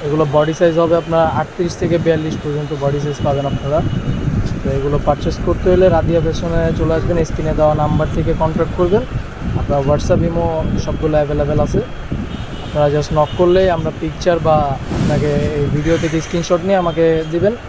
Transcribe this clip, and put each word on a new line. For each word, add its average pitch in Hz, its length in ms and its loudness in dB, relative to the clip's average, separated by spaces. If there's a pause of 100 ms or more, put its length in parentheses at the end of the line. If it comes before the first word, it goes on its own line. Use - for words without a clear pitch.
এগুলো 156 180 2 (100)
বডি 156 240 2
সাইজ 170 240 4
হবে 165 200 2
আপনার 165 220 2 (160)
আটত্রিশ 165 400 -4
থেকে 170 160 0 (100)
বিয়াল্লিশ 160 360 0
পর্যন্ত 147 280 -4 (120)
বডি 143 220 0
সাইজ 147 220 -4
পাবেন 139 260 0
আপনারা। 139 260 -2 (840)
তো - 40 -4 (120)
এগুলো 143 180 0 (100)
পারচেজ 151 300 0 (100)
করতে 175 260 0
হলে 185 140 6 (100)
রাদিয়া 160 280 2
ফ্যাশনে 165 380 0 (160)
চলে 160 200 0
আসবেন। 170 180 0 (120)
স্ক্রিনে 156 320 -2
দেওয়া 151 220 4
নাম্বার 151 340 0
থেকে 160 160 0 (100)
কন্ট্যাক্ট 160 380 0
করবেন। 185 220 2 (580)
আপনার 143 280 0
WhatsApp, 156 400 2
ইমো 170 180 -2 (380)
সবগুলো 151 340 -2
অ্যাভেলেবেল 147 480 0
আছে। - 140 0 (840)
আপনারা 147 280 0
just 151 240 -2
নক 151 120 2 (100)
করলেই 180 360 4
আমরা 160 140 -2 (100)
পিকচার 170 360 0 (100)
বা 156 100 4 (420)
আপনাকে 147 320 2 (280)
এই 143 80 2 (100)
ভিডিও 156 260 2
থেকে 165 140 -2 (100)
স্ক্রিনশট 170 420 -2
নিয়ে 196 140 4
আমাকে 165 220 2 (280)
দিবেন 185 220 2 (140)